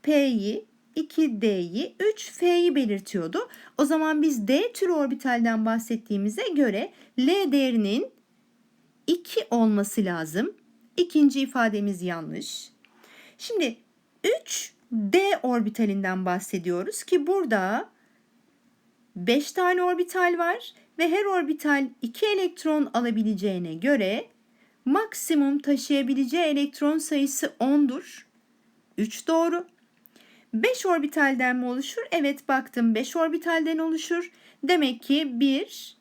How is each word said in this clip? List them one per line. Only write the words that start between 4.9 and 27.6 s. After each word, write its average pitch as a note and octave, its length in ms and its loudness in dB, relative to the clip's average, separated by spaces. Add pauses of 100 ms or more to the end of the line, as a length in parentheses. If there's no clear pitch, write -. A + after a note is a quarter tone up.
orbitalden A#3+ 720 0
bahsettiğimize A3+ 840 -2
göre C#4 440 0 (260)
L D#4+ 340 2
değerinin B3+ 580 2 (960)
iki F4 340 0 (100)
olması G#3+ 540 2
lazım. F3 520 -4 (400)
İkinci D4 440 4
ifademiz G#3 640 0
yanlış. E3 680 -8 (680)
Şimdi E4 380 -2 (480)
üç - 480 -2 (200)
D A3 280 2 (220)
orbitalinden G3+ 840 0
bahsediyoruz F3+ 760 -4
ki D4+ 240 0
burada B3 640 0 (1300)
beş A#3+ 360 0
tane F4+ 300 2
orbital F4+ 560 0
var F4 360 -4 (240)
ve E4 120 2
her G4 140 2
orbital D4+ 640 0 (140)
iki A#3+ 240 -2
elektron E4+ 680 0
alabileceğine G3+ 800 -2
göre A3 520 0 (580)
maksimum C#4+ 720 0
taşıyabileceği C#4 840 0
elektron D4 540 0
sayısı C#4 600 -2